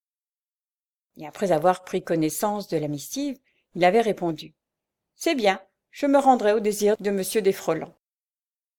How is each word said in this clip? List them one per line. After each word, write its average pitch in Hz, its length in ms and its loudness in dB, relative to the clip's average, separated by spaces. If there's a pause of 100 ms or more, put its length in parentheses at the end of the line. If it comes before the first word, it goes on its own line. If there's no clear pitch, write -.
(1160)
Et 156 100 -16
après 175 260 -2
avoir 165 320 2
pris - 180 -6
connaissance 185 680 -4
de 165 80 -2
la 151 120 -4
missive, 254 500 -8 (360)
il 170 100 2
avait 185 160 6
répondu, « 170 540 -4 (600)
C'est 330 200 -2
bien, 202 280 0 (280)
je - 160 -4
me 277 120 4
rendrai 247 340 4
au 226 80 0
désir 208 380 0
de 202 120 -4
monsieur 196 320 -2
Desfrolans. » 175 520 -2 (840)